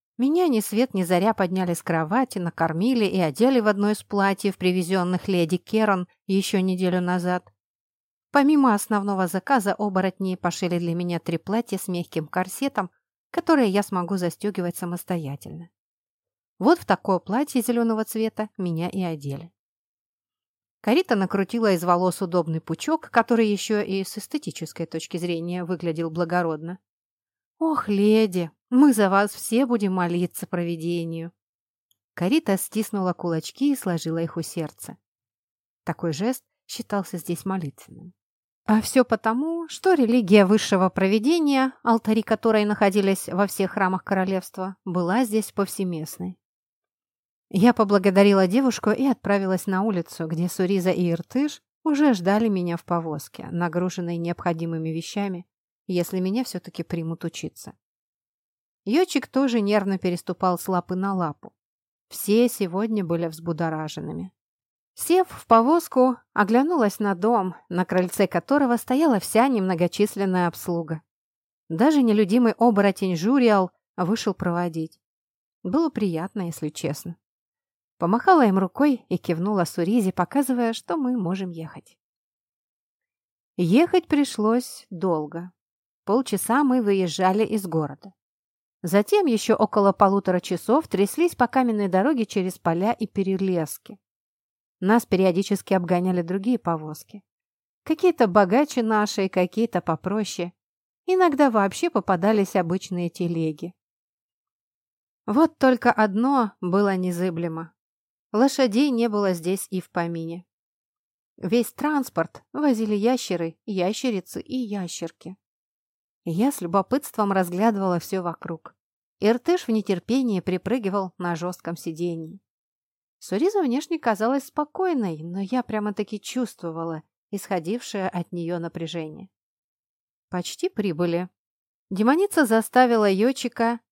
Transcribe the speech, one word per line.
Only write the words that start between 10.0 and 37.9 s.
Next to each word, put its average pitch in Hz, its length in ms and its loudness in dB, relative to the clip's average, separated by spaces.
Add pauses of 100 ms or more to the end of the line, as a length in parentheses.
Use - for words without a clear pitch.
пошили 175 460 -2
для 170 160 -2
меня 175 240 -2
три 165 180 -2
платья 202 400 -4
с - 80 -12
мягким 175 400 -4
корсетом, 185 640 -4 (400)
которые 294 380 2
я 196 160 2
смогу 185 320 -4
застёгивать 175 600 -4
самостоятельно. 170 960 -8 (880)
Вот 302 220 4
в - 40 -20
такое 190 360 0
платье 247 420 -2
зелёного 226 420 0
цвета 220 440 -4 (100)
меня 170 300 -4
и 196 140 -4
одели. 156 520 -8 (1300)
Карита 254 320 2
накрутила 202 560 0
из 170 100 0
волос 175 380 0
удобный 165 400 -2
пучок, - 480 -4
который 226 400 2
ещё 208 320 -2
и 190 240 -4
с - 140 -12
эстетической - 680 -10
точки 165 320 -8
зрения 175 480 -6
выглядел 165 460 -4
благородно. 170 680 -4 (800)
«Ох, 320 300 -2
леди, 202 640 2 (180)
мы 269 240 6
за 202 160 4
вас 202 240 2
все 240 320 0
будем 208 300 0
молиться 175 520 -2
провидению!» 170 840 -6 (800)
Карита 202 460 2
стиснула 196 560 -4
кулачки 175 580 -2
и 262 40 -2
сложила 165 420 -4
их 165 180 -4
у 170 60 -4
сердца. - 560 -10 (840)
Такой 165 280 -4
жест 202 320 -4 (220)
считался - 500 -8
здесь 175 300 -8
молитвенным. 180 640 -10 (540)